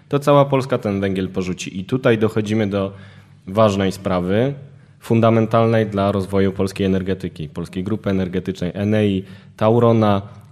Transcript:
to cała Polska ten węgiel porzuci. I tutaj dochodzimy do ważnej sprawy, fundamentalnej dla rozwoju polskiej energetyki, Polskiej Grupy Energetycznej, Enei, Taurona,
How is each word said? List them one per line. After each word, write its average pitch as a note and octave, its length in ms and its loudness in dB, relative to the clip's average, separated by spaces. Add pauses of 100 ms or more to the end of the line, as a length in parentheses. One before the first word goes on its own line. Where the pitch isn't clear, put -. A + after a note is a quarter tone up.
to C#3+ 100 0
cała C#3+ 260 4
Polska C3+ 320 0
ten G2 240 -2
węgiel F#2+ 280 -2
porzuci. F#2 500 -6
I F#2 60 -8
tutaj C3 320 2
dochodzimy G#2+ 500 0
do G2 240 -4 (560)
ważnej G2 440 2
sprawy, G2 640 -2 (460)
fundamentalnej A2+ 880 2
dla G2+ 260 -2
rozwoju G2 400 0
polskiej F#2+ 360 -2
energetyki, F#2 600 -4
Polskiej F2 340 -8
Grupy G#2 260 -4
Energetycznej, F2+ 640 -4
Enei, G2+ 500 0 (340)
Taurona, A2 640 4 (300)